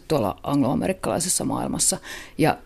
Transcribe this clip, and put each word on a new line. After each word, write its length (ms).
tuolla 340
angloamerikkalaisessa 1040
maailmassa. 540
Ja 280